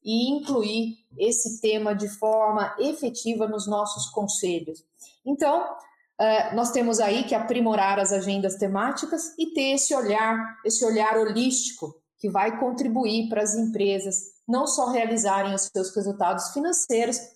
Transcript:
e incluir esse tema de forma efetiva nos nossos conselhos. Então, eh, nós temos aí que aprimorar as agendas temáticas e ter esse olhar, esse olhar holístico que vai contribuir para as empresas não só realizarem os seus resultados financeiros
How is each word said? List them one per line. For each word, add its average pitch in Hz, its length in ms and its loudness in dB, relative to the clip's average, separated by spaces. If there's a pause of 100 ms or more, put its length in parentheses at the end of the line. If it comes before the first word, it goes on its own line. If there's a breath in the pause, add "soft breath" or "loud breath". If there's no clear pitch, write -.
e 233 280 0
incluir 226 640 -2 (220)
esse 226 420 0
tema 214 340 0
de 208 140 -4
forma 214 680 0
efetiva 233 680 -2
nos 214 200 -4
nossos 208 400 -2
conselhos. 180 760 -4 (440 loud breath)
Então, 294 360 2 (560 loud breath)
eh, 220 360 2
nós 233 160 0
temos 233 300 2
aí 220 240 2
que - 100 -2
aprimorar 220 640 2
as 196 120 2
agendas 196 460 0
temáticas 262 840 -2
e 320 140 -2
ter 269 220 2
esse 277 200 0
olhar, 226 720 0
esse 226 220 0
olhar 220 320 4
holístico 220 760 0 (240)
que 208 120 -2
vai 202 280 0
contribuir 240 720 0
para 214 140 0
as 214 120 0
empresas 196 760 0 (160)
não 254 180 2
só 247 220 0
realizarem 202 680 2
os 196 160 -2
seus 190 240 -2
resultados 190 540 0
financeiros 254 720 0 (180)